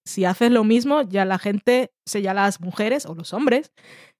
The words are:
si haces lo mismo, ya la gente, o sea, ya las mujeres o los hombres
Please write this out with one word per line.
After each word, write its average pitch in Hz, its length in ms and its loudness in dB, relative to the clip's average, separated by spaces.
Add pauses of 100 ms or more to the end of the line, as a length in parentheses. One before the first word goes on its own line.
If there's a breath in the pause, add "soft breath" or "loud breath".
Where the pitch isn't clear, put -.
si - 180 -4
haces 214 280 2
lo 233 120 4
mismo, 247 380 2
ya 196 240 -2
la 190 140 -2
gente, 240 500 0 (160)
o - 60 -10
sea, 202 100 -4
ya 190 140 -2
las 196 260 0
mujeres 214 460 -4
o 165 80 -12
los 165 180 -12
hombres 262 400 0 (460 loud breath)